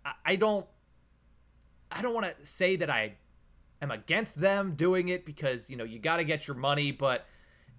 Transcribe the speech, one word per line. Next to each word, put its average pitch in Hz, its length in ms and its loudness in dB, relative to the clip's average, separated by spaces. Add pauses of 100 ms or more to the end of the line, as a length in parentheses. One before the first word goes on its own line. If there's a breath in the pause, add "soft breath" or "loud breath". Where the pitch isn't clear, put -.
I, 139 80 -6 (120)
I 180 120 4
don't, 208 300 2 (1300)
I 196 100 -6
don't 240 100 0
wanna 208 200 0 (100)
say 185 320 2
that 156 160 0
I 110 240 0 (640)
am 139 120 -4
against 160 480 -2
them 196 340 2
doing 180 360 2
it 180 140 -4
because, 135 460 -4
you 131 60 -10
know, 117 80 -6
you 113 160 -10
gotta 165 240 0
get 151 240 -2
your 139 80 -8
money, 143 340 2
but 131 340 0 (540 soft breath)